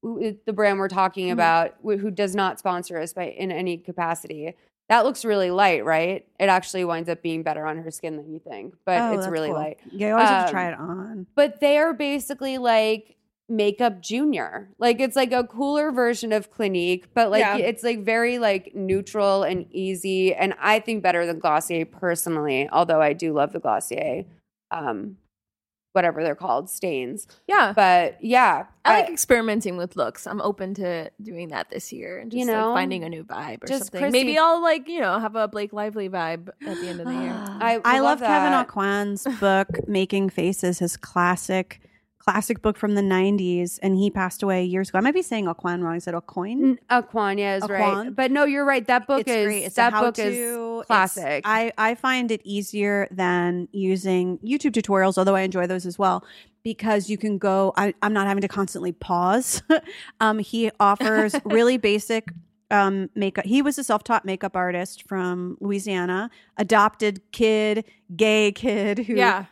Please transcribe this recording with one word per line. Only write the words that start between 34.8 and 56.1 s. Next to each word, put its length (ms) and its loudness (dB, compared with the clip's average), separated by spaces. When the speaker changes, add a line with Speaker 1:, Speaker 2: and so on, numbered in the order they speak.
Speaker 2:
you 120 -8
know, 180 0
have 180 -4
a 120 0
Blake 260 -8
Lively 340 -6
vibe 420 -6
at 120 -8
the 100 -8
end 120 -8
of 60 -8
the 80 -6
year. 180 -6
Speaker 3:
<gasps> 280 -8
Speaker 1:
I 220 2
Speaker 3:
I 160 6
Speaker 1:
love 220 4
Speaker 3:
love 80 0
Kevin 220 4
Speaker 1:
that. 160 2
Speaker 3:
Aucoin's 580 -2
book, 380 4
Speaker 1:
<laughs> 100 -6
Speaker 3:
Making 420 0
Faces, 500 -2
his 180 -2
classic, 840 -2
classic 420 0
book 160 0
from 180 0
the 60 4
nineties, 800 2
and 160 2
he 160 4
passed 320 -4
away 200 2
years 260 -2
ago. 100 2
I 20 2
might 140 2
be 80 2
saying 220 -4
Aucoin 360 -4
wrong. 140 -2
Is 120 -8
it 60 -6
Aucoin? 480 -6
Speaker 1:
N-, 180 4
Aucoin, 480 0
yeah, 160 0
is 120 -4
right. 140 0
Speaker 3:
Aucoin? 340 0
Speaker 1:
But 160 0
no, 120 4
you're 220 0
right. 200 2
That 220 2
book 140 2
Speaker 3:
It's 100 -2
Speaker 1:
is, 140 2
Speaker 3:
great. 180 -2
It's 140 -6
Speaker 1:
that 160 4
Speaker 3:
a 80 2
Speaker 1:
book 160 0
Speaker 3:
how-to. 120 -2
Speaker 1:
is 280 -4
Speaker 3:
It's, 60 -12
Speaker 1:
classic. 580 0
Speaker 3:
I, 320 0
I 180 0
find 360 -2
it 120 -2
easier 680 -2
than 600 0
using 680 0
YouTube 340 -2
tutorials, 440 2
although 180 4
I 60 2
enjoy 260 -2
those 180 -4
as 120 -8
well, 260 0